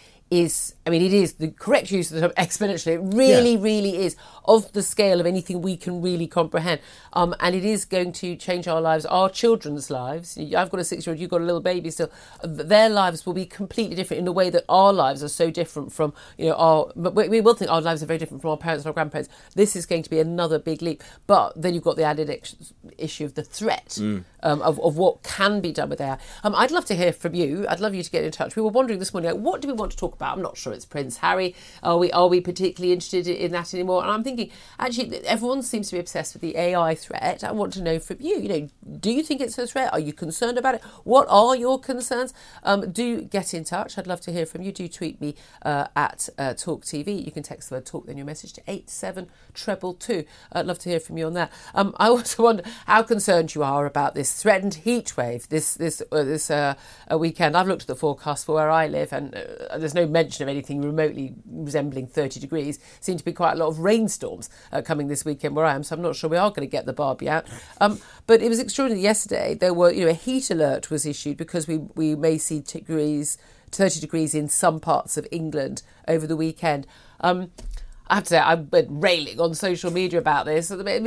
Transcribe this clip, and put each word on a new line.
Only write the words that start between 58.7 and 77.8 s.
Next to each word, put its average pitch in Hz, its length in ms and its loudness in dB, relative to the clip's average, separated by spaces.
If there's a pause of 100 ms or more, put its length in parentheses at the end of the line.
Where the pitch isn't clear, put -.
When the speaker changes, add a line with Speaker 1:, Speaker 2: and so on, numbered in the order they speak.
Speaker 1:
I 160 180 4
live, 147 240 -2
and, 139 220 -8
uh, - 440 -10
there's 151 160 -4
no 175 120 4
mention 151 360 0
of 135 60 -4
anything 143 380 -4
remotely 147 480 -2 (120)
resembling 143 600 -4
thirty 135 340 -4
degrees, 143 380 -6 (220)
seem 185 180 -4
to - 60 -12
be 175 80 -4
quite 165 200 2
a 143 40 0
lot 160 120 2
of 160 120 -4
rainstorms, 185 680 0 (240)
uh, 143 100 -4
coming 147 260 -2
this 143 160 -4
weekend 147 320 -4
where 160 80 2
I 147 100 2
am, 139 80 -4
so 151 140 -8
I'm 170 60 -6
not 156 140 -2
sure 160 140 -4
we 165 60 2
are 202 140 4
gonna 151 160 -6
get 135 200 -4
the 131 60 -6
Barbie 135 360 -4
out. 156 180 -2 (340)
Um, 208 200 2 (260)
but 226 160 8
it 226 60 2
was 226 100 2
extraordinary 233 440 -2
yesterday. - 520 0
There 180 200 2
were, 175 160 8
you 190 140 0
know, 165 60 6
a 170 40 4
heat 254 360 -2
alert 151 400 0
was 156 160 -2
issued 147 300 -6
because 160 300 -4
we, 160 120 -2
we 151 360 -2
may 156 240 2
see 156 220 -4
degrees, 151 800 -4 (320)
thirty 170 300 2
degrees 160 340 -2
in 151 140 -2
some 160 320 0
parts - 360 -2
of 147 140 -6
England 147 520 -4 (240)
over 160 200 0
the 160 100 -2
weekend. 156 500 -2 (340)
Um, 180 300 0 (600)